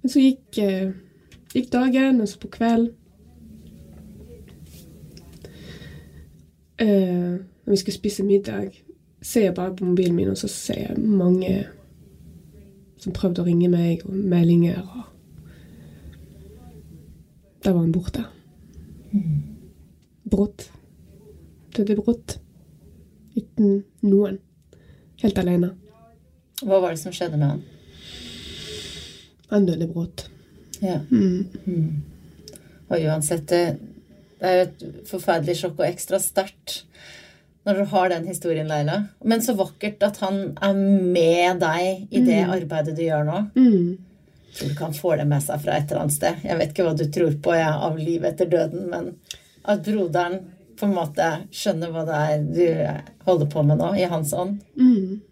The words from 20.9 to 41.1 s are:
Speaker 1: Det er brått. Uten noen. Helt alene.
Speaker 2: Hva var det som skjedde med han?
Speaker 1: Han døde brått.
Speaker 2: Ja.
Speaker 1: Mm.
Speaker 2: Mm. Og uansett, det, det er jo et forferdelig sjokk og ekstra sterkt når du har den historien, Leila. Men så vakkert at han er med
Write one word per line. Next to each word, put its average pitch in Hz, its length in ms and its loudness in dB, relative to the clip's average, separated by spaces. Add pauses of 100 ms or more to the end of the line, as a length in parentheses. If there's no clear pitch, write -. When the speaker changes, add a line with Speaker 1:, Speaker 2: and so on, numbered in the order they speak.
Speaker 1:
Det 214 160 0
er 208 80 4
brått. - 380 -2 (1000)
Uten 202 440 2 (260)
noen. 196 320 4 (880)
Helt 196 180 2
alene. 180 300 2 (880)
Speaker 2:
Hva 196 220 2
var 175 140 0
det 151 80 -8
som 175 140 -10
skjedde 156 240 -2
med 143 100 4
han? - 140 -4 (1900)
Speaker 1:
Han 202 160 4
døde 165 240 0
brått. - 380 -8 (500)
Speaker 2:
Ja. 180 220 -4 (100)
Speaker 1:
Mm. 190 380 2 (180)
Speaker 2:
Mm. 160 240 0 (960)
Og 165 180 -2
uansett, 156 480 -2
det, 175 140 4 (760)
det 180 80 -6
er 185 140 4
jo 185 80 4
et - 180 -16 (240)
forferdelig 170 480 -2
sjokk 170 240 -6
og 156 80 2
ekstra 185 320 -4
sterkt - 640 -6 (840)
når 202 140 2
du 202 60 2
har 185 260 2
den 170 180 -4
historien, 160 400 -4
Leila. 156 300 -2 (240)
Men 226 180 2
så 226 160 -2
vakkert 208 480 -4
at 208 160 -4
han 196 320 -4
er 196 240 0
med 180 840 4